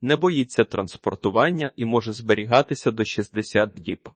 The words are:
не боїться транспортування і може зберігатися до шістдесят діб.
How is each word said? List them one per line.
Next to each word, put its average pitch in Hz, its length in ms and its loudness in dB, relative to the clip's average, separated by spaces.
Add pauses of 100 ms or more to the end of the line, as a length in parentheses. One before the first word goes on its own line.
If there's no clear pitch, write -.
не 131 140 2
боїться 147 480 0
транспортування 110 1120 -2
і 120 100 -6
може 113 280 0
зберігатися 117 760 2
до 113 140 0
шістдесят 104 680 -2
діб. - 420 -10